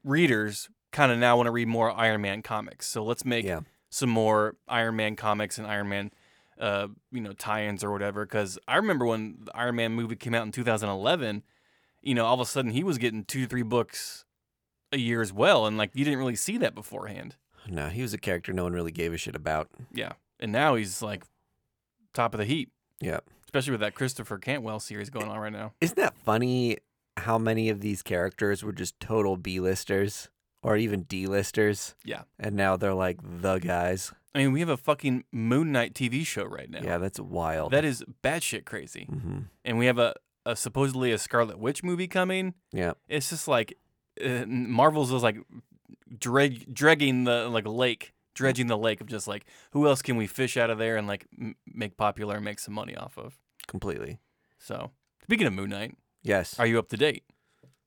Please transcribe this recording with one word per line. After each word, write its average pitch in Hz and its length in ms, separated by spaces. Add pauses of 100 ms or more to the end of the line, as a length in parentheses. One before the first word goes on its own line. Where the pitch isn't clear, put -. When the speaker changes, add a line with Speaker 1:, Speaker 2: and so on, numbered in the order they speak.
Speaker 1:
readers 127 640 (240)
kinda 131 240
now 120 200
wanna 120 140
read 120 180
more 113 220
Iron 110 300
Man 101 220
comics. - 440
So 110 160
let's 113 220
make 117 200
Speaker 2:
Yeah. 90 160 (300)
Speaker 1:
some 127 200
more 107 460 (120)
Iron 113 280
Man 107 200
comics 104 420
and 110 80
Iron 101 220
Man, 101 240 (480)
uh, 101 280 (220)
you 127 100
know, 104 120
tie-ins 104 500
or 104 80
whatever." 101 360
'Cause 95 320 (100)
I 127 80
remember 180 300
when 110 380
the - 120
Iron 120 200
Man 113 160
movie 117 240
came 120 180
out 117 100
in 107 80
two 123 120
thousand 110 260
eleven, 107 520 (600)
you 135 120
know, 117 120
all 120 80
of 127 60
a 120 60
sudden 127 260
he 139 120
was 165 140
getting 110 260
two 131 180
to 123 60
three 123 140
books - 600 (680)
a 143 60
year 117 240
as 95 100
well, 123 320
and, 107 140
like, 107 160
you 135 100
didn't 143 140
really 127 180
see 214 220
that 165 160
beforehand. 101 600 (320)
Speaker 2:
No, 78 220
he 110 140
was 113 100
a 101 60
character 90 340
no 90 120
one 87 100
really 82 180
gave 82 220
a - 20
shit - 180
about. 78 360 (200)
Speaker 1:
Yeah. - 220 (260)
And 107 140
now 139 220
he's, 104 260
like, 104 240 (880)
top 117 220
of 110 40
the 107 60
heap. 143 260 (300)
Speaker 2:
Yeah. 82 200 (240)
Speaker 1:
Especially 135 260
with 113 100
that 104 140
Christopher 123 440
Cantwell 110 420
series 104 280
going 107 220
on 107 80
right 107 140
now. 107 280
Speaker 2:
Isn't 170 160
that - 220
funny? 123 580 (420)
How 113 200
many 110 300
of 104 120
these 104 220
characters 98 640
were 107 80
just 175 280
total 101 360
B-listers 95 920 (340)
or 107 140
even 104 260
D-listers. 98 920 (100)
Speaker 1:
Yeah. 110 180 (160)
Speaker 2:
And 104 180
now 98 200
they're, 95 180
like, 92 280
the 92 360
guys. 90 540 (220)
Speaker 1:
I 143 40
mean, 135 140
we 147 80
have 170 100
a 135 80
fucking 139 540
Moon 127 400
Knight 120 220
T 127 140
V 139 160
show 101 200
right - 260
now. 80 120
Speaker 2:
Yeah, 87 160
that's 95 220
wild. 82 520
Speaker 1:
That 147 120
is 135 180 (220)
batshit 143 400
crazy. - 480
Speaker 2:
Mm-hmm. - 260 (260)
Speaker 1:
And 117 140
we 120 80
have 123 120
a, 117 160 (320)
a 120 100
supposedly 127 560
a 107 60
Scarlet 117 400
Witch 117 240
movie 180 260
coming. 185 460 (180)
Speaker 2:
Yeah. 87 200 (160)
Speaker 1:
It's 147 200
just - 180
like, 120 300 (480)
uh, 127 220
Marvel's 123 640
just, 127 120
like, 110 140 (840)
dreg-, 131 540
dregging 143 520
the, 120 260
like, 110 160
lake, 117 480 (200)
dredging 127 340
the 113 100
lake 110 240
of 107 40
just, 110 220
like, 104 160 (280)
who 147 140
else 135 140
can 127 160
we 110 100
fish 127 300
out 117 140
of 110 80
there 113 180
and, 107 100
like, 101 200 (120)
m-, 113 180 (100)
make 107 320
popular 104 380
and 104 80
make 104 140
some - 140
money 107 240
off - 220
of? - 180 (300)
Speaker 2:
Completely. 90 520 (400)
Speaker 1:
So, - 340 (320)
speaking 214 220
of 107 60
Moon 98 180
Knight, 101 240 (280)
Speaker 2:
Yes. 95 360
Speaker 1:
are 117 80
you 117 120
up 107 100
to 113 80
date? 143 280 (640)